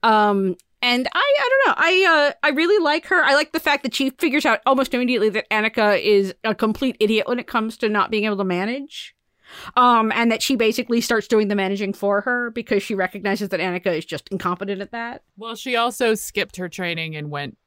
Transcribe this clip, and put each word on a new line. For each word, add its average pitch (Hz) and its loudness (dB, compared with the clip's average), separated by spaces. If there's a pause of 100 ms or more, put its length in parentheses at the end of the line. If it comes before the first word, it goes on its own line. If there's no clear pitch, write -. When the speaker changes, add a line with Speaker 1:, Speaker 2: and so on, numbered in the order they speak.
Speaker 1:
Um, 208 2 (240)
and 247 0
I, 339 0 (200)
I 523 0
don't 539 4
know. - 2
I, 339 4
uh, - -10 (100)
I 302 2
really 339 2
like 311 0
her. 359 2
I 277 4
like 302 0
the - -2
fact 285 -2
that 240 -4
she 269 -2
figures 294 0
out 226 2
almost 262 0
immediately 240 0
that 208 -4
Annika 214 2
is 196 2
a 220 -2
complete 220 -2
idiot 214 2
when 240 -2
it 233 -10
comes 220 -4
to 226 -2
not 208 0
being 214 -2
able 214 -2
to 196 -2
manage. 202 -6 (640)
Um, 233 6
and 233 2
that 220 -2
she 269 0
basically 233 0
starts 226 -2
doing 214 2
the 208 -2
managing 196 -2
for 202 0
her 240 -4
because 226 -2
she 214 -6
recognizes 196 -4
that 180 -2
Annika 180 -2
is 160 -6
just - -10
incompetent 190 -6
at 196 -14
that. 233 -12 (140)
Speaker 2:
Well, 226 -12
she 247 -6
also 233 0
skipped - -8
her 180 -8
training 165 -8
and 151 -10
went 143 -8